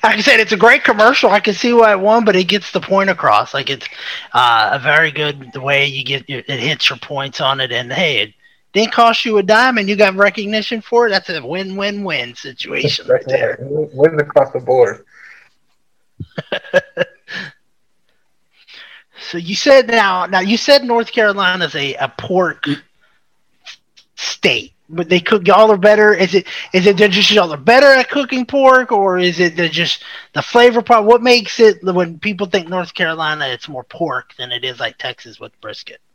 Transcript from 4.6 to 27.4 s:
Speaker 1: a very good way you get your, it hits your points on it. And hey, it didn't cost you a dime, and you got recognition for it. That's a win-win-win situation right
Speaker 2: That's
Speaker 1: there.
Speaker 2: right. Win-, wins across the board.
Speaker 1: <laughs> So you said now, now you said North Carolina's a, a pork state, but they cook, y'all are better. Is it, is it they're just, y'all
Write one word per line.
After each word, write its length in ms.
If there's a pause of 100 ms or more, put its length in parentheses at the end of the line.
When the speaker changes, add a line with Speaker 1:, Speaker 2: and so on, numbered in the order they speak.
Speaker 1:
a 60
very 320
good 460
way 300
you 180
get 260
your, 160
it 140
hits 280
your 100
points 440
on 180
it. 120
And 200
hey, 300
it 120 (380)
didn't 200
cost 340
you 120
a 40
dime, 340
and 120
you 80
got 180
recognition 680
for 280
it. 20
That's 180
a 160
win-win-win 920
situation 720
right 180
Speaker 2:
That's 60
Speaker 1:
there. 280
Speaker 2:
right. 100
Win-, 220
wins 300
across 300
the 80
board. 440 (1300)
Speaker 1:
<laughs> 340 (2500)
So 80
you 160
said 320
now, 400
now 140
you 160
said 280
North 280
Carolina's 640
a, 180
a 140 (100)
pork 480 (1500)
state, 560 (180)
but 180
they 120
cook, 260
y'all 240
are 80
better. 340
Is 220
it, 120 (260)
is 140
it 120
they're 100
just, 220
y'all 220